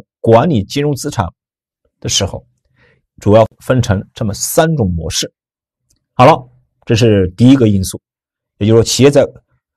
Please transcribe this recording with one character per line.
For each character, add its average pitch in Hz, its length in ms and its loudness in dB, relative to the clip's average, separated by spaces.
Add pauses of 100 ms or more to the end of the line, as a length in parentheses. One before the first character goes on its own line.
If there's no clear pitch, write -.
(200)
管 113 300 2
理 110 140 -2
金 - 180 -8
融 147 140 -4
资 139 160 -10
产 92 160 -6 (720)
的 131 100 -10
时 - 160 -2
候， - 220 -12 (720)
主 104 160 2
要 110 100 4 (180)
分 131 160 -2
成 101 240 -2 (120)
这 113 100 -8
么 98 80 -6
三 165 420 -2
种 101 160 -2
模 80 160 -8
式。 - 240 -8 (800)
好 127 120 2
了， - 240 2 (360)
这 120 100 -2
是 101 420 2
第 120 100 4
一 135 80 6
个 120 140 2
因 98 140 -2
素， - 180 -12 (560)
也 104 80 -6
就 110 80 2
是 113 80 4
说 - 20 2
企 - 200 -2
业 143 80 6
在 139 120 2 (540)